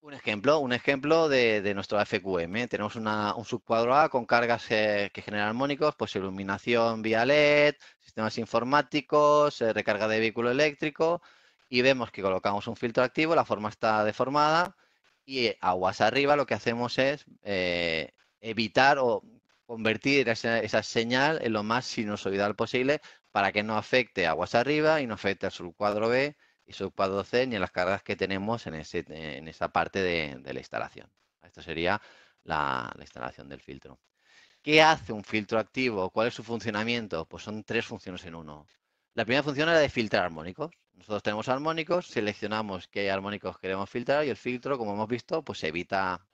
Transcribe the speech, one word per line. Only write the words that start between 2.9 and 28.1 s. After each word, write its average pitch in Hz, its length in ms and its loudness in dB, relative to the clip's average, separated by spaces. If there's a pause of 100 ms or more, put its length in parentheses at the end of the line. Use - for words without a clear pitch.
una, 107 400 -2
un 113 120 -10
subcuadro 117 500 0
A 151 140 4
con 120 160 -2
cargas, 120 440 2
eh, 104 440 2
que 101 80 -10
generan 104 260 -2
armónicos, 139 480 0
pues 110 180 -4
iluminación 98 840 0
vía 110 240 2
led, 147 500 6 (260)
sistemas - 360 -4
informáticos, 147 1300 2
eh, 113 100 2
recarga 104 340 0
de 110 140 2
vehículo 113 300 0
eléctrico, 156 720 0 (480)
y 123 100 2
vemos 127 300 4
que - 100 -12
colocamos 98 460 0
un - 100 -8
filtro 123 260 0
activo, 156 320 0
la 139 120 2
forma 104 240 -2
está 107 340 0
deformada, 147 720 0 (480)
y, 131 220 -2
eh, 104 160 -2
aguas 92 400 0
arriba 139 340 4
lo 143 80 2
que - 80 -4
hacemos 117 460 -2
es, 135 260 0 (180)
eh, 87 680 0 (300)
evitar 113 560 2
o 117 240 2 (420)
convertir 113 640 0
esa, 117 300 0
esa 107 240 0
señal 127 600 0
en 113 120 -2
lo 104 80 -2
más 113 240 -2
sinusoidal 101 680 -2
posible 127 440 0 (320)
para 98 200 2
que 104 100 2
no 107 160 -2
afecte 107 480 0
aguas 80 280 0
arriba 151 460 4
y 135 60 -4
no 110 80 -6
afecte 98 320 -4
al 92 60 -4
subcuadro 104 580 -2
B 135 260 0 (300)
y 98 60 -20
subcuadro 98 520 -2
C 123 220 0
ni 120 100 -4
a 98 40 -2
las 90 120 -4
cargas 92 300 0
que 101 140 -6